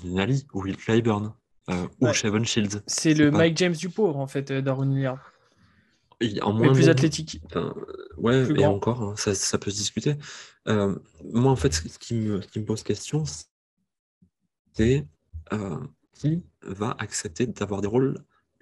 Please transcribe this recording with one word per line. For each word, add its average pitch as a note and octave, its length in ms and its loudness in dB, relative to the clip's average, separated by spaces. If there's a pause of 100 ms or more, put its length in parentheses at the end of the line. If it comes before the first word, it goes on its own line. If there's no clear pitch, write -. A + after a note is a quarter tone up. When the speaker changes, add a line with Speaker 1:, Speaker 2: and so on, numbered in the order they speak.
Speaker 1:
Nunnally G2 480 0
ou F#2+ 100 -6
Will F#2+ 140 -4
Clyburn, A2 580 0 (360)
euh, F2+ 160 -2 (140)
ou C3 60 2
Speaker 2:
Ouais. - 80 2
Speaker 1:
Shavon A2 300 0
Shields. G#2 420 -2
Speaker 2:
C'est - 140 -4 (100)
Speaker 1:
C'est D#3 40 6
Speaker 2:
le D3+ 160 6
Speaker 1:
pas D3+ 80 2
Speaker 2:
Mike E3 200 4
James F3+ 160 2
du D#3+ 140 -6
pauvre, F3 300 0
en C3+ 80 -4
fait, C#3 240 -6
euh, C3+ 120 -2
Darwin C3+ 320 0
Lillard. C3+ 380 -4 (880)
Speaker 1:
Il, A2 220 -2
en G#2 120 0
Speaker 2:
Mais A2+ 120 4
Speaker 1:
moins C3+ 60 8
Speaker 2:
plus C3 140 8
Speaker 1:
bon. D#3+ 40 8
Speaker 2:
athlétique. D#3+ 560 0
Speaker 1:
Enfin, E2+ 300 -4
euh, - 300 -12 (100)
ouais, B2+ 300 4
Speaker 2:
Plus D3+ 80 2
Speaker 1:
et D3 40 2
Speaker 2:
grand. C#3 160 6
Speaker 1:
encore, A#2 280 -2
hein, G2+ 140 -4
ça, G#2 180 0
ça - 240 -2
peut - 120 -4
se G2 60 -4
discuter. A2 380 -2 (520)
Euh, G2+ 300 2 (360)
moi, B2+ 200 4
en B2+ 40 4
fait, - 180 0
ce, E2 140 -4
ce - 100 -18
qui - 160 -8
me, G#2+ 260 -2
ce - 80 -10
qui - 120 -8
me G#2+ 40 -6
pose A2 180 -4
question, D3+ 420 -4 (1500)
c'est, C3+ 340 2 (460)
euh, - 260 -4 (360)
qui E3 280 -2 (200)
va G#2 360 -6
accepter - 480 -4
d'avoir G2+ 360 -4
des G2+ 60 -2
rôles C3 360 0 (380)